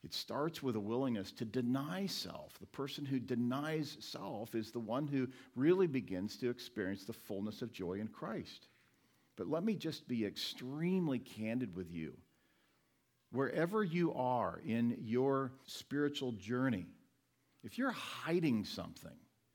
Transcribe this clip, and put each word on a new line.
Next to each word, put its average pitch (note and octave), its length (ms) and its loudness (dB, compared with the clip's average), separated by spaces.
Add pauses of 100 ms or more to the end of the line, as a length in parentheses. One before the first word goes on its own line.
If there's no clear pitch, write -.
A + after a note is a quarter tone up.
It C#2+ 100 -10
starts C#3+ 500 -2
with A#2+ 140 2
a - 20 2
willingness A2+ 540 0
to - 100 -4
deny C3+ 640 2
self. - 540 -6
The - 80 -14
person C#3 360 -4
who C3+ 160 2
denies C3 800 0
self A#2+ 560 -8
is A2 160 -2
the A#2+ 80 -2
one A#2+ 280 0
who C3+ 200 2 (280)
really F3 320 6
begins G#2+ 500 0
to B2 120 0
experience G2+ 540 -2
the A2+ 100 -6
fullness G#2 480 -4
of A2+ 120 -6
joy F2+ 200 -2
in G#2+ 140 -2
Christ. D#3 600 -8 (680)
But F#2 140 -4
let E3 160 2
me A3 100 2
just D#3+ 320 -4
be A2+ 180 2
extremely D3+ 920 0
candid A2 560 -2
with F2 160 -6
you. D#2+ 220 -4 (1160)
Wherever E3 520 2
you E3+ 300 2
are B2 520 2
in A#2 360 2
your C3 500 2 (140)
spiritual C#3+ 680 -2
journey, A2 520 2 (800)
if - 140 -10
you're B3+ 140 2
hiding D#3 760 2
something, E2 520 -8 (380)